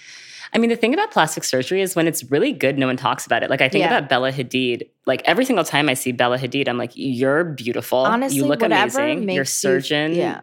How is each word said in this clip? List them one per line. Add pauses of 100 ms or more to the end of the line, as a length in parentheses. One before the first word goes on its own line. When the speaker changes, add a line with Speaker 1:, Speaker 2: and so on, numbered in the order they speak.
(540)
Speaker 1:
I
mean,
the
thing
about
plastic
surgery
is
when
it's
really
good,
no
one
talks
about
it.
Like,
I
think
Speaker 2:
Yeah.
Speaker 1:
about
Bella
Hadid. (240)
Like,
every
single
time
I
see
Bella
Hadid,
I'm
like,
"You're
beautiful.
Speaker 2:
Honestly,
Speaker 1:
You
look
Speaker 2:
whatever
Speaker 1:
amazing.
Your
Speaker 2:
makes
you
f-,
Speaker 1:
surgeon
Speaker 2:
yeah.